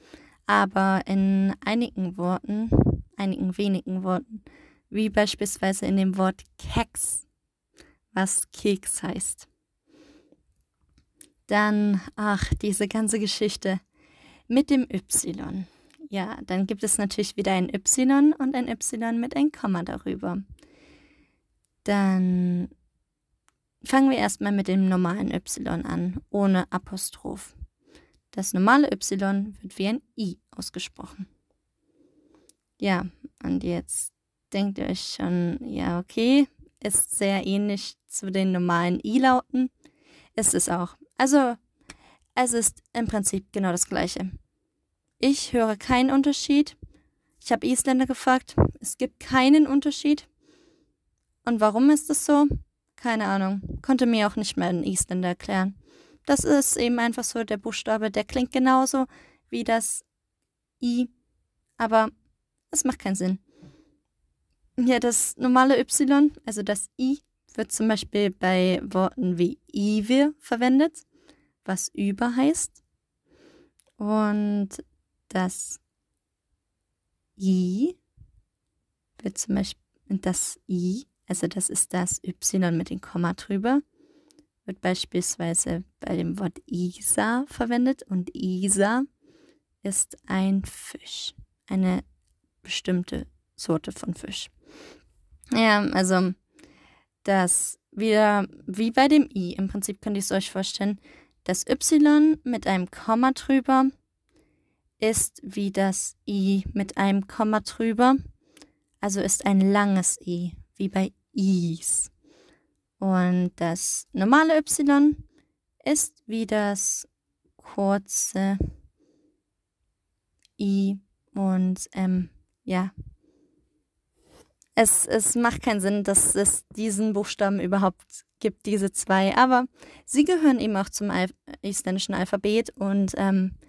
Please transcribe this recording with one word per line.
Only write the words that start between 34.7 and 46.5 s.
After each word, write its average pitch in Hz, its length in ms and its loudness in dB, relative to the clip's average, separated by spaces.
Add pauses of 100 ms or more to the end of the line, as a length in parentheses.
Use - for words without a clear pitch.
ihr - 80 -6
euch - 280 -8
schon, 175 480 -2
„Ja, 175 360 -6
okay, 254 480 2 (340)
ist - 360 -2
sehr 196 280 0
ähnlich 202 520 -4 (100)
zu - 240 -8
den 190 200 0
normalen 175 520 0
I-Lauten.“ 254 640 2 (680)
Ist - 180 0
es - 160 0
auch. 175 280 -4 (200)
Also, 262 380 4 (800)
es 247 200 0
ist 233 300 -2 (100)
im 233 120 -2
Prinzip 196 480 -4
genau 190 180 0
das 175 160 -2
Gleiche. 180 440 -4 (880)
Ich 277 340 0
höre 220 240 0
keinen 254 340 2
Unterschied. 277 640 2 (640)